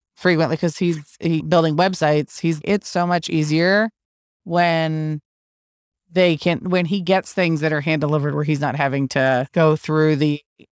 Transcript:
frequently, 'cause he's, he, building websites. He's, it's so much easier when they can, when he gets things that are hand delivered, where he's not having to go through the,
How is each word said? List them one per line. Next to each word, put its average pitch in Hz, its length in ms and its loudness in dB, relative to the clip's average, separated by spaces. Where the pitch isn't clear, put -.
frequently, 160 400 2
'cause 165 220 -4
he's, 165 420 -4
he, 165 220 -2
building 160 340 2
websites. 156 640 0
He's, 160 240 -2
it's 202 240 -2
so 175 180 -2
much 175 220 -2
easier 170 640 0
when 160 760 0
they 175 280 2
can, 170 220 0
when 180 260 0
he 190 160 -2
gets 190 320 0
things 165 260 0
that 156 100 0
are 151 120 -2
hand 156 180 0
delivered, 147 340 0
where 147 80 -2
he's 147 200 -2
not 135 120 -2
having 139 340 0
to 131 440 0
go 156 240 4
through 156 400 2
the, 147 240 0